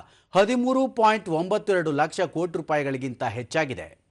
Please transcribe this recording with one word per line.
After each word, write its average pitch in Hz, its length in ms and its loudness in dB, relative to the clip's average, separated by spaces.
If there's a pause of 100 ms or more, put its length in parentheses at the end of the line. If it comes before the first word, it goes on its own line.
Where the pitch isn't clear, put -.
(340)
ಹದಿಮೂರು 247 540 4
ಪಾಯಿಂಟ್ 214 420 2
ಒಂಬತ್ತು 190 420 0
ಎರಡು 170 200 2
ಲಕ್ಷ 156 280 0 (120)
ಕೋಟಿ 160 260 -4
ರೂಪಾಯಿಗಳಿಗಿಂತ 139 680 -4
ಹೆಚ್ಚಾಗಿದೆ. 120 640 -4 (240)